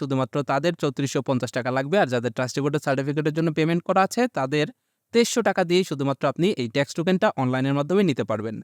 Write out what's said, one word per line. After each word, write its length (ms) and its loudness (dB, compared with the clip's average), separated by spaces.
শুধুমাত্র 360 -2
তাদের 220 0
চৌত্রিশশো 460 -2
পঞ্চাশ 280 -2
টাকা 200 -2
লাগবে, 260 -2
আর 120 2
যাদের 220 -2
ট্রাস্টি 260 -4
বোর্ডের 240 -2
সার্টিফিকেটের 520 -2
জন্য 100 0
পেমেন্ট 300 2
করা 180 2
আছে, 160 -2
তাদের 280 0
তেইশশো 340 4
টাকা 200 2
দিয়েই 220 2
শুধুমাত্র 420 -2
আপনি 140 0
এই 120 -4
ট্যাক্স 240 0
টোকেনটা 300 2
অনলাইনের 360 0
মাধ্যমে 320 2
নিতে 200 -2
পারবেন। 340 -4